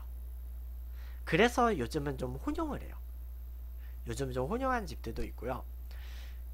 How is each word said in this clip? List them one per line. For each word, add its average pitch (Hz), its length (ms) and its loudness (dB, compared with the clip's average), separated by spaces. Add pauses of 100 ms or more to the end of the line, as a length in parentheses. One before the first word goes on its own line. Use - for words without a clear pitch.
(1200)
그래서 226 540 8
요즘은 139 400 2
좀 127 180 0
혼용을 294 460 0
해요. - 140 -6 (1120)
요즘 127 240 0
좀 127 180 2
혼용한 247 360 2
집들도 - 380 -2
있고요. - 400 -2 (920)